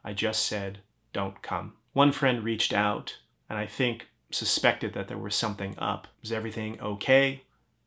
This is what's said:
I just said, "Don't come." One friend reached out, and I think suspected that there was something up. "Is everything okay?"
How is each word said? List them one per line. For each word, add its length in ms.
I 80
just 340
said, 320
"Don't 300
come." 300
One 200
friend 320
reached 280
out, 460
and 80
I 80
think 400
suspected 640
that 160
there 100
was 160
something 440
up. 280
"Is 80
everything 500
okay?" 640